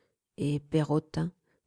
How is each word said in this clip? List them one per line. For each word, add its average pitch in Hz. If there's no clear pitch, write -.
Et 147
Perrotin, 156